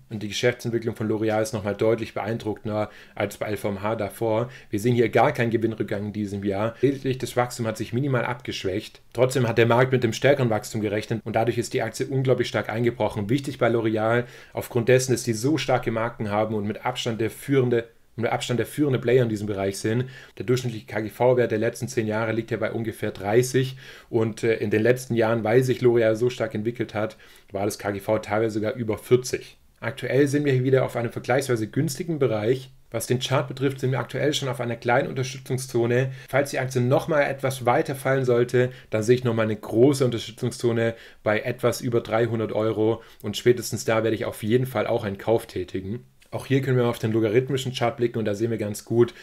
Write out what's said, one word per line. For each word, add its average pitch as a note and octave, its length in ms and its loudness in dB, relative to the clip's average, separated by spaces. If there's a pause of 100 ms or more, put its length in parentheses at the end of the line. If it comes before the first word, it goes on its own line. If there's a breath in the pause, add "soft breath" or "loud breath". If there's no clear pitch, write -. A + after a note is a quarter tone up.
Und G#2+ 160 -8
die - 20 -6
Geschäftsentwicklung A2+ 680 -2
von G#2+ 120 -4
L'Oréal G#2+ 340 0
ist A2 100 -4
nochmal G2+ 240 -2
deutlich A2+ 360 0
beeindruckender G#2+ 800 -4 (240 loud breath)
als G2+ 220 -4
bei G#2+ 100 -6
L G#2+ 100 -4
V G#2 120 -4
M G2 140 -4
H G#2+ 120 0
davor. A2 540 -2 (220 loud breath)
Wir G#2 100 -2
sehen A#2+ 160 2
hier A#2 140 4
gar A#2+ 200 4
keinen A#2 200 0
Gewinnrückgang G#2+ 560 -2
in G#2 60 -6
diesem G2+ 300 -6
Jahr. G#2 380 -2
Lediglich C3+ 380 0
das - 180 -6
Wachstum B2 320 -2
hat A2 80 -4
sich - 160 -8
minimal B2+ 320 0
abgeschwächt. G#2+ 760 -6 (120)
Trotzdem B2+ 340 2
hat A2 100 0
der A#2 100 8
Markt B2 260 4
mit B2+ 100 2
dem A2 100 2
stärkeren C3 380 4
Wachstum G#2+ 300 -2
gerechnet G#2+ 420 -2
und A2 140 -4
dadurch A2+ 220 2
ist A2+ 140 -4
die B2+ 100 0
Aktie A2+ 240 -4
unglaublich C3 420 2
stark G#2 200 -2
eingebrochen. A2 640 0
Wichtig C3 280 -2
bei A#2+ 100 4
L'Oréal, A2+ 560 2 (300 loud breath)
aufgrund A2+ 340 -2
dessen, B2+ 240 6
dass A2+ 100 -2
die A#2 120 0
so C3 220 0
starke B2 360 0
Marken A2+ 400 -4
haben A2 240 0
und G#2 100 -2
mit G#2 180 -6
Abstand B2 360 -4
der A2 100 0
führende, B2+ 560 0 (300)
und A2+ 80 -4
mit A#2+ 80 0
Abstand B2 260 -2
der A2 80 0
führende C#3+ 320 0
Player B2 240 4
in A#2 60 2
diesem G#2+ 180 -4
Bereich G2 320 -2
sind. A#2+ 280 0 (300 loud breath)
Der - 80 -10
durchschnittliche A#2+ 400 -2
K G#2+ 160 -6
G G#2+ 100 -6
V-Wert B2 420 4
der A2 80 0
letzten A2+ 260 -2
zehn A2 220 -2
Jahre A2 240 -2
liegt A2+ 180 -4
ja A#2 60 -2
bei G#2+ 160 -2
ungefähr G#2+ 400 -6
dreißig B2+ 640 0 (340 loud breath)
und, A2+ 320 0
äh, A2+ 140 2
in A2 140 -2
den G#2+ 120 4
letzten B2 320 2
Jahren, A2+ 300 2
weil A#2 180 6
sich C3 160 0
L'Oréal A#2 380 4
so A#2+ 120 0
stark A2+ 280 -4
entwickelt A2 360 -4
hat, A2 240 -4 (360 loud breath)
war G2+ 140 -2
das G#2 120 -4
K G2+ 140 -4
G G2 80 -4
V A2 180 0
teilweise G#2 360 0
sogar G#2+ 200 -2
über G#2+ 240 -4
vierzig. - 600 0 (200)
Aktuell B2 480 0
sind C#3+ 180 0
wir C#3+ 80 2
hier B2+ 120 2
wieder C3 200 4
auf - 120 -6
einem A#2 160 -4
vergleichsweise A#2+ 560 0
günstigen E3 500 -4
Bereich. A#2+ 540 0 (180)
Was A2+ 160 -6
den B2 140 0
Chart C3+ 260 0
betrifft, C3 320 -4
sind C3 140 -2
wir C3 80 -2
aktuell C3 340 -2
schon C#3 140 -4
auf B2 120 -6
einer A#2 160 -4
kleinen C3 320 2
Unterstützungszone. C3 1000 -2 (180 loud breath)
Falls C#3+ 220 0
die D3 80 -4
Aktie B2+ 220 -2
nochmal C#3+ 500 2
etwas C3 340 -4
weiter C#3+ 300 2
fallen C3+ 300 0
sollte, B2 460 2 (200 loud breath)
dann A2 140 0
sehe A#2 100 6
ich B2+ 100 -2
nochmal A2+ 200 2
eine G#2+ 120 -2
große C3 480 4
Unterstützungszone A2+ 880 -2 (280 loud breath)
bei G#2+ 200 2
etwas A#2+ 380 -2
über A#2+ 200 0
dreihundert A2 500 0
Euro A2 540 0 (180 loud breath)
und G2+ 140 -6
spätestens A2+ 480 2
da A2+ 180 2
werde A2 140 2
ich A2 80 -4
auf G#2+ 180 -8
jeden B2 240 2
Fall G#2+ 220 -2
auch A2+ 160 0
einen G2 120 -4
Kauf A2+ 300 0
tätigen. F#2+ 580 -8 (280)
Auch A#2+ 140 -8
hier C3 160 2
können C3+ 140 0
wir B2 100 4
auf A#2 140 -2
den A2 100 0
logarithmischen B2+ 640 0
Chart A#2 240 -2
blicken A#2+ 220 -2
und A2 60 -2
da G#2 120 -2
sehen A2+ 160 -2
wir A2 60 -4
ganz G#2 260 -6
gut, A#2 380 4